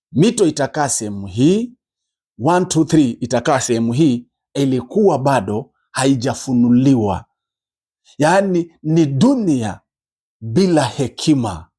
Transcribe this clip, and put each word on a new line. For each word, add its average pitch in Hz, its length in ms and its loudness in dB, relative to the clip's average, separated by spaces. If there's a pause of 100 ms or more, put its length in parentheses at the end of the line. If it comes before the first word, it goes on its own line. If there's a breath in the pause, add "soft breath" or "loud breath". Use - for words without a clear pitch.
(120)
mito 214 340 2
itakaa 147 420 -2
sehemu 101 380 -6
hii, 165 460 0 (720)
one, 180 220 0
two, 160 180 0
three 151 260 2
itakaa 123 500 -2
sehemu 117 320 -2
hii, 127 340 0 (280)
ilikuwa 139 640 0
bado 123 540 -2 (180)
haijafunuliwa. 123 1300 0 (960 soft breath)
Yaani, 175 540 0 (100)
ni 160 240 2
dunia 139 760 0 (600)
bila 147 440 2
hekima 117 840 -2 (100)